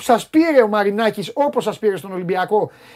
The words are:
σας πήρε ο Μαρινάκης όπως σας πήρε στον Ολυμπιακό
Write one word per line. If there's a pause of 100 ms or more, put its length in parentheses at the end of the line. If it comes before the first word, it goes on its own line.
σας
πήρε
ο
Μαρινάκης
όπως
σας
πήρε
στον
Ολυμπιακό (240)